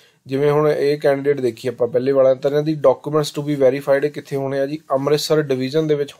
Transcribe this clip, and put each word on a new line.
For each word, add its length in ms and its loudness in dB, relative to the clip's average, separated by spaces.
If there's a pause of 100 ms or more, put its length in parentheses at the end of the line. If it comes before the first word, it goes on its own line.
(280)
ਜਿਵੇਂ 240 0
ਹੁਣ 180 2
ਇਹ 280 0
candidate 440 0
ਦੇਖੀ 260 -2
ਆਪਾਂ 200 -2
ਪਹਿਲੇ 240 0
ਵਾਲਾ, 220 4
ਤਾਂ 180 -2
ਇਹਨਾਂ 120 0
ਦੀ 140 -2 (100)
documents 420 0 (100)
to 100 -6
be 120 0
verified 480 2
ਕਿੱਥੇ 260 -10
ਹੋਣੇ 240 -4
ਆ 60 0
ਜੀ? 140 -8 (120)
ਅੰਮ੍ਰਿਤਸਰ 500 0
division 460 -2
ਦੇ 80 2
ਵਿੱਚ 240 -6